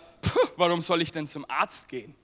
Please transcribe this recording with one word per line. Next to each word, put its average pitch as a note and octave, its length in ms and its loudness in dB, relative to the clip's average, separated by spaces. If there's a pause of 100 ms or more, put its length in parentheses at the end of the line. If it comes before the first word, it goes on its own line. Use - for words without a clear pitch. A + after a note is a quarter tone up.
(200)
puh, - 360 2
warum E3+ 260 4
soll E3+ 180 2
ich E3 100 0
denn D3+ 160 -6
zum C#3+ 220 -8
Arzt D#3+ 400 -4
gehen? B2+ 360 -10